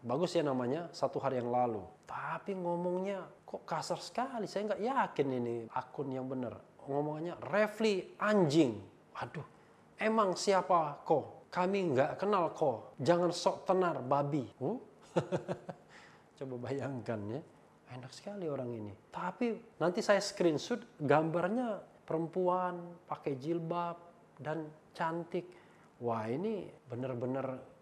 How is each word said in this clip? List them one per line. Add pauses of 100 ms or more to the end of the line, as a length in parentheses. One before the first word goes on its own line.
Bagus
ya
namanya,
satu
hari
yang
lalu. (240)
Tapi
ngomongnya (240)
kok
kasar
sekali,
saya
nggak
yakin
ini (180)
akun
yang
benar. (280)
Ngomongannya,
"Refli
anjing." (360)
Waduh, (520)
emang
siapa
kau?
Kami
nggak
kenal
kau.
Jangan
sok
tenar,
babi. (160)
Huh? (380)
<laughs>
Coba (160)
bayangkan (120)
ya. (560)
Enak
sekali
orang
ini. (180)
Tapi (240)
nanti
saya
screenshot
gambarnya (260)
perempuan,
pakai
jilbab, (400)
dan (260)
cantik. (560)
Wah,
ini (180)
bener-bener (260)